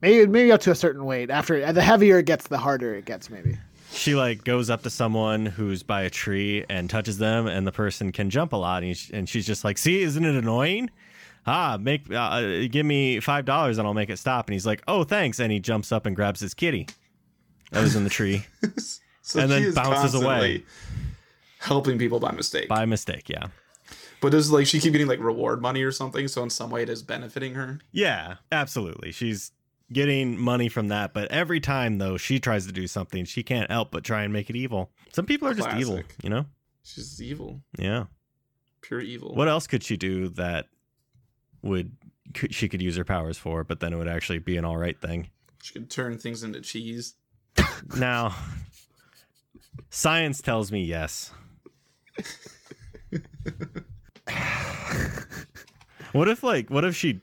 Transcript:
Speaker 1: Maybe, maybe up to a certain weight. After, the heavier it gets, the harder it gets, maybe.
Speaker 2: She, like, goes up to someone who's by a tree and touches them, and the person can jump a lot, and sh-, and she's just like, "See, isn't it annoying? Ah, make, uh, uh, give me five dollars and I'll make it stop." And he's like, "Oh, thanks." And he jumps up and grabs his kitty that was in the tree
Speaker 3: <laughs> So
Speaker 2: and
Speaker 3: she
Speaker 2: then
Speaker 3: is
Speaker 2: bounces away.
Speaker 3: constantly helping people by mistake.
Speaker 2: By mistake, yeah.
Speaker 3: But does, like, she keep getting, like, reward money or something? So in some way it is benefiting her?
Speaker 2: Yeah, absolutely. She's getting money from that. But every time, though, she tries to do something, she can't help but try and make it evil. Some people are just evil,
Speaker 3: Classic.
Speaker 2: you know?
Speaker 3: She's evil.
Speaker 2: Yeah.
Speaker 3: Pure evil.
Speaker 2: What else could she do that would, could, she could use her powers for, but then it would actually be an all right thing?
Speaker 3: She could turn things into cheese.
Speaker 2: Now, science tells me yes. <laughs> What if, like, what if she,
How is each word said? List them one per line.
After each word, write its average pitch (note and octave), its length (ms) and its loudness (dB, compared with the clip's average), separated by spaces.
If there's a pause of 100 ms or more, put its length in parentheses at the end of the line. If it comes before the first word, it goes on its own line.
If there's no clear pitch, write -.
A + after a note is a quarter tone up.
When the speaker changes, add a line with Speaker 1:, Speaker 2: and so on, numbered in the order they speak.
Speaker 1:
Maybe, G#3+ 260 12
maybe A#3 240 8
up G#3+ 120 10
to F3+ 100 6
a - 20 4
certain C#3 300 2
weight. B2+ 260 -2
After, D3 420 2
the E3 100 6
heavier G3 360 10
it E3+ 80 4
gets, D#3+ 220 2
the C#3 100 0
harder B2+ 380 0
it G2 80 -10
gets, A2 260 -10
maybe. G2 260 -2 (360)
Speaker 2:
She, D3 240 2
like, A#2+ 260 2
goes B2 280 2
up A#2 120 0
to A#2+ 80 -6
someone A2 560 2
who's G2 380 -2
by G2+ 180 -2
a F#2 80 -2
tree G2+ 580 -2
and F2+ 220 -2
touches G#2+ 280 -2
them, A2+ 280 2
and F#2+ 200 0
the F#2+ 60 -2
person G2+ 380 -2
can G2 200 -2
jump D3 220 0
a A#2 40 0
lot, F2+ 260 0
and F2+ 140 -4
sh-, - 160 -14
and G2 160 -6
she's G#2+ 180 -4
just G#2 180 -4
like, G2+ 140 -2
"See, F#3 240 2
isn't D#3+ 220 0
it D3+ 100 2
annoying? C3+ 560 0 (560)
Ah, C#3+ 340 2
make, C#3+ 300 -2
uh, G2 40 -4
uh, A2 560 0
give D3+ 160 2
me C#3 340 2
five C#3+ 240 0
dollars C3+ 320 2
and G#2+ 100 0
I'll G#2 80 0
make G#2+ 160 0
it F#2 80 -6
stop." B2+ 300 0
And G#2 60 -2
he's F#2+ 100 -2
like, G#2+ 240 0
"Oh, F3+ 160 2
thanks." D#3+ 360 0
And A2+ 120 2
he G#2 80 2
jumps G#2+ 320 -2
up A2 140 0
and G2 100 -2
grabs G2+ 240 0
his G2+ 140 -6
kitty C#3 320 0 (840)
that G#2+ 100 2
was C#3 140 6
in G2+ 80 2
the G2 60 0
tree G2+ 340 0 (180)
Speaker 3:
<laughs> G#3 140 -2 (460)
So - 180 -2
Speaker 2:
and C3+ 100 4
Speaker 3:
she C#3 40 4
Speaker 2:
then C3+ 100 4
Speaker 3:
is F3+ 100 2
Speaker 2:
bounces C3+ 400 2
away. B2+ 100 4
Speaker 3:
constantly B2 400 2 (960)
helping C#3 400 2
people A#2 200 0
by - 140 0
mistake. - 360 -4
Speaker 2:
By A2 180 0
mistake, - 420 -2
yeah. - 200 -8 (720)
Speaker 3:
But C#3 120 4
does, D3+ 200 6
like, C#3+ 160 6
she D#3 100 4
keep D#3 140 4
getting, D3 160 4
like, A#2+ 100 2
reward A#2 420 0
money C3 220 -2
or C3+ 80 0
something? C3+ 380 -4
So B2+ 160 -4
in A#2+ 60 -4
some A#2+ 200 -6
way A#2 140 -2
it A#2 40 -4
is A2+ 140 -8
benefiting B2 540 -10
her? C3+ 240 -8 (100)
Speaker 2:
Yeah, F#2 460 -2 (160)
absolutely. A#2 580 -4
She's A2+ 400 -6 (420)
getting C3+ 460 0
money B2 300 0
from A2 200 -2
that. G#2 240 -2
But G#2 200 -6
every E3 260 0
time, B2+ 400 -2
though, F#2+ 180 -2
she C3 220 -2
tries G#2+ 280 0
to F#2+ 60 -12
do F#2 140 -6
something, F#2 380 -6
she - 180 -8
can't A#2+ 260 -4
help A2 220 -2
but - 140 -8
try A2 180 -2
and G#2 100 -4
make G#2 160 -4
it A2+ 60 -8
evil. A#2 380 -6 (200)
Some F3+ 140 -4
people C#4+ 220 -2
are B3+ 60 0
just G#3+ 220 -4
evil, A#2+ 180 -2
Speaker 3:
Classic. F2 280 -8
Speaker 2:
you F#2+ 80 -6
know? C3 160 -2 (380)
Speaker 3:
She's - 360 -16
evil. C#3 420 -12 (140)
Speaker 2:
Yeah. G#2 280 -2 (800)
Speaker 3:
Pure A#2+ 180 -8
evil. A#2+ 340 -12
Speaker 2:
What C#3 140 2
else D#3 180 0
could A#2+ 160 -2
she A2 140 -4
do F#2 340 -2
that F2 380 -4 (960)
would, F#2 280 -2 (420)
could, - 220 -6
she G#2+ 140 -2
could F#2 120 -4
use F2+ 160 -2
her F2+ 80 -2
powers E2 340 -2
for, E2 260 -4
but E2 160 -6
then E2+ 120 -4
it E2+ 40 -4
would E2 120 -4
actually E2+ 300 -4
be F2 180 -4
an E2+ 80 -2
all E2 120 -2
right E2+ 240 -4
thing? E2 300 -6 (320)
Speaker 3:
She - 100 -18
could A#2 180 -14
turn B2 260 -6
things A#2 280 -10
into G#2+ 160 -10
cheese. A2+ 540 -12 (840)
Speaker 2:
Now, A#2+ 380 0 (1600)
science D#3+ 500 0
tells A2 300 -2
me G2+ 140 -2
yes. E2 520 -6
<laughs> - 60 -20 (4000)
What D#3 160 4
if, A3+ 140 0
like, G3 260 0
what C#3+ 160 0
if F3+ 100 0
she, B2 280 -2